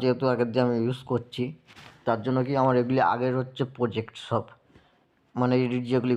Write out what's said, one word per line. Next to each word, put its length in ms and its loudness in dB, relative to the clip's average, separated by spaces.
যেহেতু 300 2
আগের 200 0
দিয়ে 140 2
আমি 180 0
ইউজ 160 -2
করছি, 340 -4
তার 200 2
জন্য 220 0
কি 100 -6
আমার 200 4
এগুলি 240 2
আগের 260 0
হচ্ছে 220 -8
প্রজেক্ট 380 -4
সব, 160 -2
মানে 200 2
এডিট 260 -2
যেগুলি 260 2